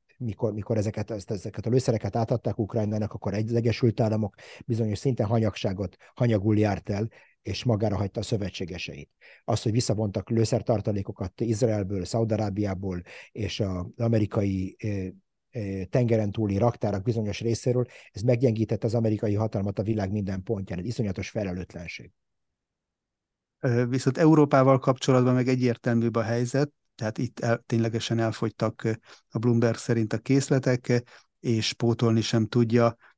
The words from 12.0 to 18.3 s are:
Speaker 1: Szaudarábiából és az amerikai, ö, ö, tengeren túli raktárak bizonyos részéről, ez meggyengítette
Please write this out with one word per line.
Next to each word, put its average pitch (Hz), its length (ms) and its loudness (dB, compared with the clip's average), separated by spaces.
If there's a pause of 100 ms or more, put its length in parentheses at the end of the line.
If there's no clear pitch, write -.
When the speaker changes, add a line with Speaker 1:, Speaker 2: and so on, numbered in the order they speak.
Speaker 1:
Szaudarábiából 101 1000 -2 (300)
és 101 280 -6
az 92 240 -2 (120)
amerikai, 101 840 0
ö, 101 240 -4 (440)
ö, 98 340 -6
tengeren 110 460 2
túli 101 260 0
raktárak 101 460 0
bizonyos 107 380 -2
részéről, 120 460 0 (240)
ez 98 120 -10
meggyengítette 117 640 2